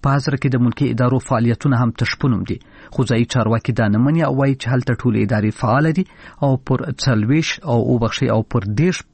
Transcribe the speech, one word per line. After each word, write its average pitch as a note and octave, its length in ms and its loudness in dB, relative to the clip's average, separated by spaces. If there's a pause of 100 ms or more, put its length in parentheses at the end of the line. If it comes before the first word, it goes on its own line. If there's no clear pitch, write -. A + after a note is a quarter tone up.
په C#3 160 2
ازره C#3 180 -2
کې C3+ 160 -2
د B2 140 2
ملکي A#2+ 240 0
ادارو B2 400 0
فعالیتونه A#2+ 520 2
هم A2+ 200 -2
تشپونوم A2 500 -2
دي، - 60 -6 (320)
خو A#2+ 200 -2
ځایي A#2 160 2 (100)
چارواکي A2 440 0
دا A2 80 2
نه A2 160 2
مني D#3+ 240 2
او C#3 80 -2
وایي C#3 180 2
چې C3 200 -8
هلته B2 260 -2
ټولې A2 260 2
ادارې G#2+ 240 0 (100)
فعاله C#3 380 2
دي F#3 60 0 (380)
او C#3 140 2
پر C3 360 -2
څلوېښت B2+ 800 0
او A#2 160 2
وبخښئ A#2+ 480 0
او A2+ 60 2
پر G#2+ 360 -2
دېرش F3 240 0 (120)